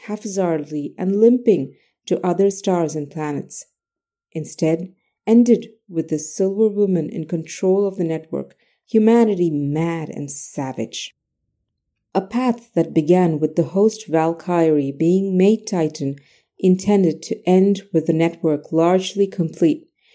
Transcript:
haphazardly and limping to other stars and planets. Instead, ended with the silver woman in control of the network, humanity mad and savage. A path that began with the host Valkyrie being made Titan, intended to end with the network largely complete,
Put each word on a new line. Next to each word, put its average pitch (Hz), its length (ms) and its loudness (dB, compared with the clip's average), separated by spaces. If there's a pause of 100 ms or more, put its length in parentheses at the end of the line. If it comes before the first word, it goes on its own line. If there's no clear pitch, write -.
haphazardly 165 920 -6
and 196 240 -2
limping 220 560 4 (300)
to - 180 -2
other 180 280 2
stars 175 440 -2
and 147 140 -8
planets. 147 560 -8 (680)
Instead, 165 600 -4 (320)
ended 233 440 4 (180)
with 165 220 -6
the 156 100 -4
silver 196 500 -2
woman 190 400 0
in 160 160 -8
control 185 640 -2
of 190 100 -8
the 185 60 -4
network, 160 520 -8 (300)
humanity 220 640 4
mad 156 600 -4
and 143 200 -10
savage. - 840 -8 (1000)
A 196 80 0
path 240 540 -4
that 165 180 0
began 165 460 2
with 151 160 -2
the 165 100 2
host 202 420 0
Valkyrie 160 840 0
being 185 440 0
made 214 300 2
Titan, 156 520 -4 (420)
intended 185 640 2
to - 260 -6
end 190 320 4 (100)
with 160 140 0
the 160 80 2
network 160 580 -2
largely 185 540 0
complete, - 600 -2 (280)